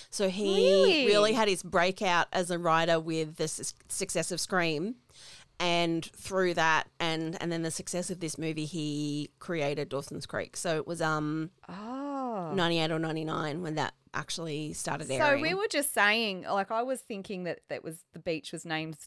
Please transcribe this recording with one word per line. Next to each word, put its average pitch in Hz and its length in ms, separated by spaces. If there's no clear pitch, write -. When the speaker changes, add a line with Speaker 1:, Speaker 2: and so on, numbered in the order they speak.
Speaker 1:
So 190 180
he 196 260
Speaker 2:
Really? 294 520
Speaker 1:
really 208 260
had 220 140
his 185 160
breakout 180 680
as 180 200
a 170 80
writer 165 400
with 160 380
the 156 80
s-, - 280
success - 440
of 165 80
Scream. 175 580
And 170 440
through 185 380
that 160 340
and, 160 400
and 170 100
then 165 120
the 160 80
success - 400
of 175 100
this 160 160
movie, 156 280
he 147 720
created 147 500
Dawson's 143 380
Creek. - 280
So 165 220
it 147 100
was, 165 140
um, 156 480
Speaker 2:
Oh. 233 840
Speaker 1:
ninety-eight 170 380
or 160 80
ninety-nine 160 600
when 160 140
that 147 180
actually 151 600
started - 360
Speaker 2:
So 269 60
Speaker 1:
airing. 285 260
Speaker 2:
we 320 120
were 403 140
just 294 260
saying, 208 500
like, 196 280
I 226 100
was 254 200
thinking 196 420
that, 165 240
that 143 160
was, 160 300
the 170 60
beach 160 340
was 165 120
named 160 420